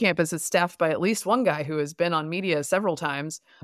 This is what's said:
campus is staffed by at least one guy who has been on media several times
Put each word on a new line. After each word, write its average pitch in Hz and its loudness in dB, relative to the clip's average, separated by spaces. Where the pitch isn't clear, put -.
campus 165 0
is 165 -6
staffed 175 0
by 165 2
at 151 0
least 208 0
one 240 2
guy 151 2
who 151 -4
has 147 -4
been 175 0
on 156 -2
media 170 0
several 185 0
times 147 -6